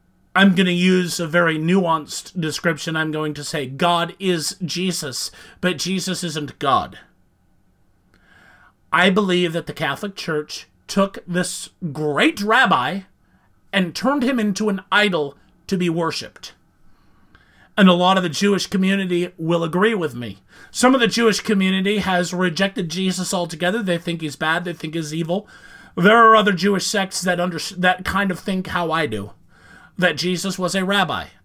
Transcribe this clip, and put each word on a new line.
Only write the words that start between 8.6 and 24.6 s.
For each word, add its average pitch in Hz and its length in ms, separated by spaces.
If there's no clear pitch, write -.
I 180 180
believe 180 440
that 165 140
the 147 60
Catholic 160 420
Church - 520
took - 400
this 175 420
great 151 500
rabbi 196 600
and 185 200
turned 277 300
him 247 160
into 214 300
an 196 120
idol 180 460
to 196 80
be 175 140
worshipped. - 640
And 190 120
a 180 40
lot 180 240
of 185 60
the 175 60
Jewish 190 380
community 190 680
will 170 260
agree 180 300
with 160 220
me. 120 240
Some 254 240
of 254 60
the 233 60
Jewish 220 340
community 190 560
has 180 360
rejected 180 560
Jesus 180 440
altogether. 175 500
They 180 140
think 170 240
he's 151 160
bad. 165 260